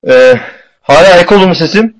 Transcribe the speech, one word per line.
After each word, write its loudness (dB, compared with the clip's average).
Ee, 2
hala 2
ekolu 0
mu -2
sesim? -6